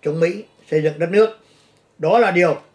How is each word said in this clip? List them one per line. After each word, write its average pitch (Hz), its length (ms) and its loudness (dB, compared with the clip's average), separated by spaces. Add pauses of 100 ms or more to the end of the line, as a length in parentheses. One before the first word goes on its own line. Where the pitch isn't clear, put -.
chống 156 180 -4
Mỹ, 185 240 -2 (260)
xây 156 120 0
dựng 151 160 -4
đất 165 120 -4
nước. 214 280 2 (600)
Đó 185 200 2
là 220 120 2
điều 175 260 2 (180)